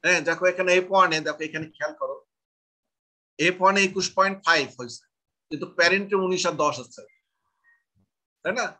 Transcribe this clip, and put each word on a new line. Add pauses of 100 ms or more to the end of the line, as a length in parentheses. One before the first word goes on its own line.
হ্যাঁ,
দেখো
এখানে (100)
এফ
ওয়ান
এ,
দেখো
এখানে (100)
খেয়াল
করো, (1300)
এফ
ওয়ান
এ
একুশ (120)
পয়েন্ট (100)
ফাইভ (120)
হয়েছে, (460)
কিন্তু (120)
প্যারেন্টে (100)
উনিশ
আর
দশ (100)
আছে, (1400)
তাই
না? (120)